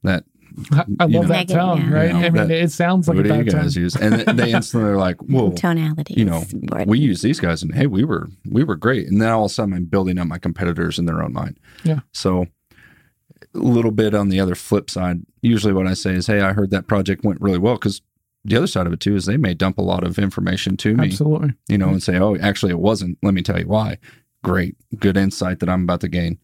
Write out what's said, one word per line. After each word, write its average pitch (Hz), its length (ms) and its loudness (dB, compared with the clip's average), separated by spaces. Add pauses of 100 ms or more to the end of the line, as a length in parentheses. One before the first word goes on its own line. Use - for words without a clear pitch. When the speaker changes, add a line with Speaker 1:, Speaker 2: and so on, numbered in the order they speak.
Speaker 1:
That 92 220 -2 (480)
Speaker 2:
I, 147 140 4 (140)
I 180 40 4
Speaker 1:
you 160 140 4
Speaker 2:
love 170 60 2
Speaker 1:
know, - 40 0
Speaker 2:
that - 0 - (220)
Speaker 3:
Negative, - 60 2
Speaker 2:
tone, 170 340 2
Speaker 3:
yeah. 147 40 4
Speaker 2:
right? 156 120 4
Speaker 1:
you 170 80 2
know, 170 40 4
Speaker 2:
I 175 120 2
mean, - 180 2
Speaker 1:
that, - 20 2
Speaker 2:
it 165 220 2
sounds 175 360 2
like 170 80 2
Speaker 1:
"Who 95 40 2
Speaker 2:
a - 40 4
Speaker 1:
do 104 40 2
you 110 160 2
Speaker 2:
bad 110 80 2
tone. 85 80 2
Speaker 1:
guys 85 160 0
use?" 87 180 -2
And 107 200 2 (100)
th-, 110 120 2
they 120 180 2
instantly 113 340 0
are 101 80 2
like, 92 200 0
Speaker 3:
<laughs> - 40 -20
Speaker 1:
"Whoa." 120 320 2
Speaker 3:
Tonality 156 640 -2
Speaker 1:
You 117 80 4
know, 85 140 0
Speaker 3:
is 87 160 -8
important. - 340 -4
Speaker 1:
"We 110 100 4
use 120 220 0
these 120 200 0
guys, 85 220 -2
and 78 120 -6
hey, 131 120 2
we 110 180 0
were, 90 260 -4 (180)
we 117 160 2
were 110 120 -2
great." 117 300 -2
And 98 140 2
then 113 80 2
all 113 160 2
of 98 60 -2
a - 40 -10
sudden, 101 200 -2
I'm 90 100 -4
building 92 340 0
up 87 100 -2
my 82 100 -6
competitors 85 600 -4
in 87 60 0
their 80 180 -2
own 73 120 -6
mind. - 260 -8 (240)
Speaker 2:
Yeah. 156 160 0 (140)
Speaker 1:
So 90 320 -2 (1080)
a - 40 -8
little 117 320 2
bit 107 240 0
on 101 160 2
the 95 100 2
other 92 140 0
flip - 340 -2
side, 90 320 -2 (220)
usually 107 320 2
what 95 120 2
I 92 60 0
say 92 220 -2
is, 90 120 -2
"Hey, 104 140 2
I 95 140 2
heard 98 160 0
that 95 160 -2
project 98 360 0
went 101 200 -2
really 95 160 2
well," 117 180 2
'cause 98 240 -4 (420)
the 104 140 0
other 156 100 2
side 95 200 -2
of 85 80 -2
it - 60 -10
too 101 140 0
is 90 120 0
they 104 100 0
may 120 160 2
dump 92 240 -2
a 95 60 -2
lot 90 220 0
of 87 140 -4
information 95 600 -2
to 107 180 0
me, 107 120 2
Speaker 2:
Absolutely. 151 440 0 (160)
Speaker 1:
you 104 80 0
know, 95 100 2
Speaker 2:
Right. 95 80 2
Speaker 1:
and 92 80 -2
say, 92 140 0
"Oh, 98 200 2
actually 98 360 0
it 87 60 -2
wasn't. 92 440 -2
Let 98 120 2
me 90 80 0
tell 87 180 -2
you 85 60 -4
why." 107 320 -2 (440)
Great, 92 320 0 (240)
good 98 200 2
insight 98 400 -2
that 87 100 -4
I'm 92 140 0
about 87 180 0
to 92 80 -6
gain. 85 360 -2